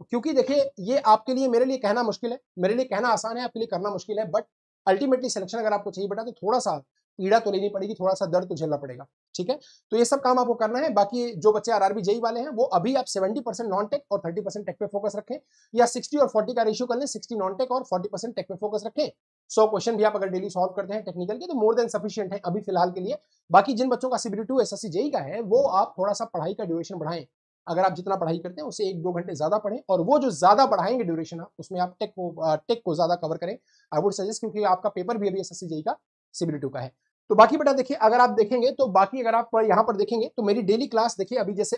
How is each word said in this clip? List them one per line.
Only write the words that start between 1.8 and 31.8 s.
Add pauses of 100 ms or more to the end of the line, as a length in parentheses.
मुश्किल
है, (200)
मेरे
लिए
कहना
आसान
है,
आपके
लिए
करना
मुश्किल
है,
but (460)
ultimately
सिलेक्शन
अगर
आपको
चाहिए
बेटा,
तो
थोड़ा
सा (340)
पीड़ा
तो
लेनी
पड़ेगी,
थोड़ा
सा
दर्द
तो
झेलना
पड़ेगा, (280)
ठीक
है? (320)
तो
ये
सब
काम
आपको
करना
है।
बाकी
जो
बच्चे
आरआरबी
जेई
वाले
हैं,
वो
अभी
आप
सेवेंटी
परसेंट
नॉन
टेक
और
थर्टी
परसेंट
टेक
पे
फोकस
रखें, (360)
या
सिक्सटी
और
फ़ोर्टी
का
रेशियो
कर
लें,
सिक्सटी
नॉन
टेक
और
फ़ोर्टी
परसेंट
टेक
पे
फोकस
रखें। (380)
सौ
क्वेश्चन
भी
आप
अगर
डेली
सॉल्व
करते
हैं
टेक्निकल
के,
तो
more
than
sufficient
है
अभी
फिलहाल
के
लिए। (340)
बाकी
जिन
बच्चों
का
सीबीडी
टू
एसएससी
जेई
का
है,
वो
आप
थोड़ा
सा
पढ़ाई
का
ड्यूरेशन
बढ़ाएं। (420)
अगर
आप
जितना
पढ़ाई
करते
हैं,
उससे
एक
दो
घंटे
ज़्यादा
पढ़ें, (100)
और
वो
जो
ज़्यादा
बढ़ाएंगे
ड्यूरेशन
आप,
उसमें
आप